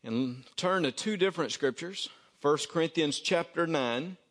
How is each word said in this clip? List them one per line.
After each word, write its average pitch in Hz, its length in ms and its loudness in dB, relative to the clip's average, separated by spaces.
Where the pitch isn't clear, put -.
and 123 440 -4
turn 180 280 2
to 135 100 2
two 214 240 -4
different 175 340 0
scriptures. 160 560 -2
First 147 300 2
Corinthians 160 500 0
chapter 170 480 0
nine 143 480 0